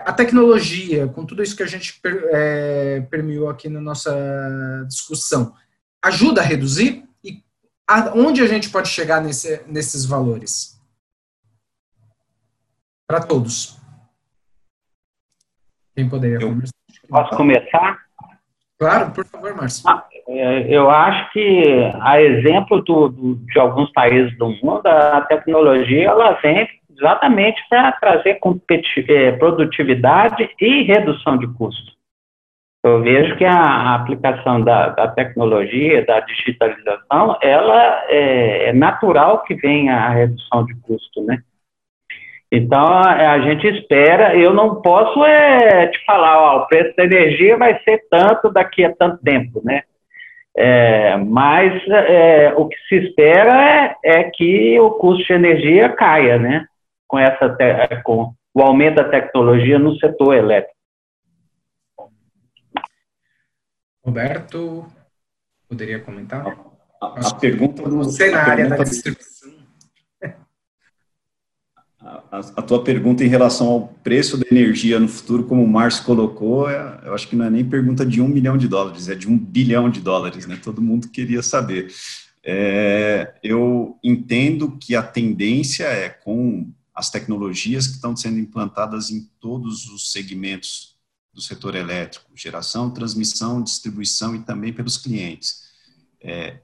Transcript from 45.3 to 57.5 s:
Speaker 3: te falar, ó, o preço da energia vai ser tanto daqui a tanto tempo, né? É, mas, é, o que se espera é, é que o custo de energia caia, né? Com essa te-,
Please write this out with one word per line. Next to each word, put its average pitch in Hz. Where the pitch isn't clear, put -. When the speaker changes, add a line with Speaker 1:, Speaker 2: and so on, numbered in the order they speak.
Speaker 3:
te -
falar, 160
ó, 143
o -
preço 170
da 180
energia 180
vai 233
ser 220
tanto 208
daqui 185
a -
tanto 175
tempo, 123
né? 139
É, 113
mas, 143
é, 165
o 151
que -
se 190
espera 226
é, 165
é 185
que 214
o 220
custo 180
de 185
energia 175
caia, 147
né? 139
Com 135
essa 135
te-, 120